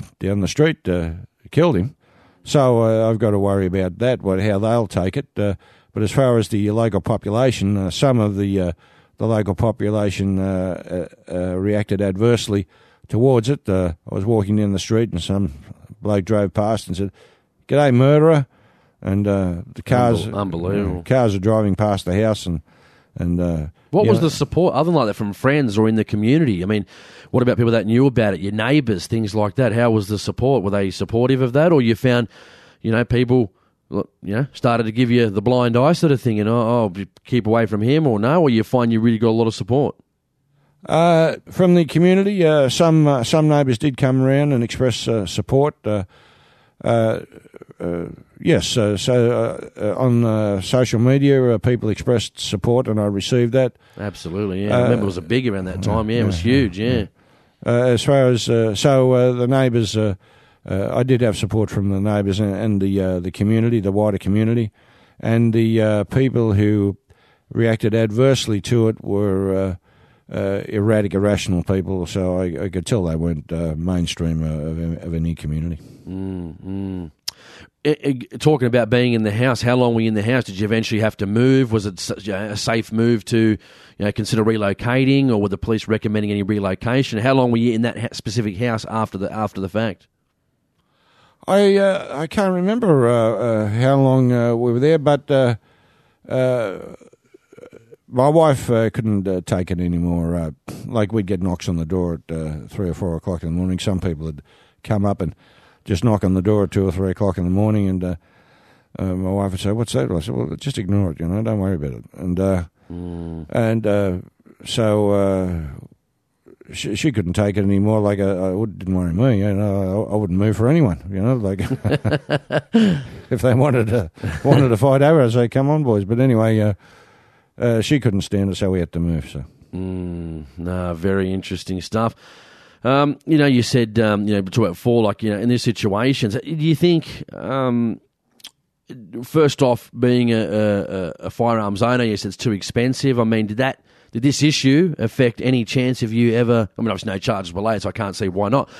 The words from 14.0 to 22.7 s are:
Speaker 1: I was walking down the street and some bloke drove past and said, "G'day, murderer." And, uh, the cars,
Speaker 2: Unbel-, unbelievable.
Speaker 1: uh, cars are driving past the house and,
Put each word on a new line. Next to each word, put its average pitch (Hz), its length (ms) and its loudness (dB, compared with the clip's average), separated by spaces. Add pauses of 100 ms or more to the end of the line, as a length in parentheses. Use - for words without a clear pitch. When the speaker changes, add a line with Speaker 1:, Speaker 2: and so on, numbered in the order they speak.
Speaker 1:
I - 20 -6
was 98 120 -4
walking 107 320 0
down 104 140 0
the 98 80 0
street 113 320 0
and 87 100 -4
some 98 320 -2 (460)
bloke 101 260 0
drove 104 280 0
past 107 340 -2
and 90 80 -8
said, 98 160 -4 (560)
"G'day, 139 240 4
murderer." 147 540 4 (560)
And, 101 260 -2
uh, 92 360 -2 (100)
the - 100 -14
cars, 117 440 2
Speaker 2:
Unbel-, 98 120 -6
unbelievable. 92 600 -4
Speaker 1:
uh, 85 40 -12
cars 120 320 2
are 98 40 -4
driving 107 360 2
past 101 300 0
the 92 160 0
house 110 240 -2
and, 82 160 -6 (540)